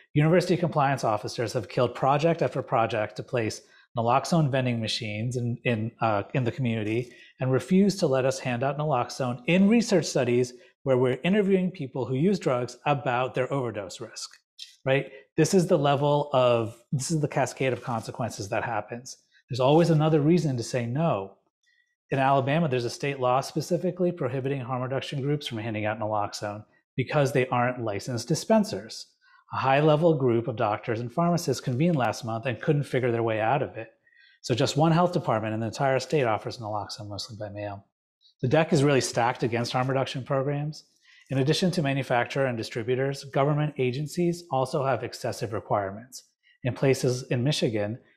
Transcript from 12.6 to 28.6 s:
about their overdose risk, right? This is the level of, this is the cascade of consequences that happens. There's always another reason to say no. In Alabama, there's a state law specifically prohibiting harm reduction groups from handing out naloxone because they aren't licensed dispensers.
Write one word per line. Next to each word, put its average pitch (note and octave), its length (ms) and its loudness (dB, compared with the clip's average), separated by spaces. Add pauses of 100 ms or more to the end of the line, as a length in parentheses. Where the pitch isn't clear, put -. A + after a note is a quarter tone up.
about C3 480 0
their B2+ 180 -2
overdose A2 480 -4
risk, - 300 -12 (560)
right? C3+ 260 0 (260)
This D#3 160 4
is F3+ 120 6
the F3+ 120 4
level C#3+ 560 2
of, A#2+ 420 4 (160)
this B2+ 180 -2
is D#3+ 100 0
the C#3+ 80 -2
cascade C3 460 -2
of A#2+ 80 -8
consequences A2 680 -6
that G#2+ 140 -2
happens. A#2 540 -8 (320)
There's A#2+ 120 -2
always D#3 280 6
another D#3 300 4
reason D3+ 380 4
to A#2 60 -2
say A#2+ 220 -4
no. A#2+ 520 -2 (760)
In C#3 80 0
Alabama, C#3 480 2
there's B2+ 180 0
a A#2 40 -2
state C#3 300 -6
law B2+ 220 2
specifically F3 720 -2
prohibiting C3+ 500 -4
harm B2 220 -4
reduction C3 380 -6
groups D3 260 -2
from A#2 100 -6
handing G#2+ 280 -4
out A2 140 -2
naloxone G#2+ 640 -4 (320)
because C3+ 360 0
they B2+ 160 2
aren't B2 360 0
licensed A2+ 440 -6
dispensers. E3 800 0 (460)